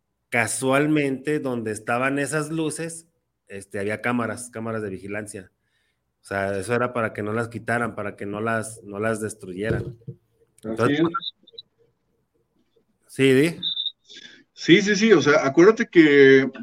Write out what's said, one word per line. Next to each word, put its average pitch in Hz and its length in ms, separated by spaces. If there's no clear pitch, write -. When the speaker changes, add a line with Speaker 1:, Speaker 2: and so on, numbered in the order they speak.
Speaker 1:
casualmente 135 1120
donde 120 320
estaban 127 460
esas 147 320
luces, 160 580
este, 101 320
había 107 220
cámaras, 117 480
cámaras 113 320
de 101 80
vigilancia. 98 600
O - 80
sea, 98 300
eso 104 160
era 120 180
para 110 220
que 107 80
no 107 100
las 113 160
quitaran, 117 460
para 104 220
que 101 100
no 104 160
las, 113 400
no 101 160
las 110 220
destruyeran. 101 760
Entonces, 113 380
Speaker 2:
Así - 20
es. 170 60
Speaker 1:
sí, 135 260
di. 143 280
Speaker 2:
Sí, 196 300
sí, 202 140
sí, 220 160
o 151 100
sea, 147 240
acuérdate 180 400
que, 139 640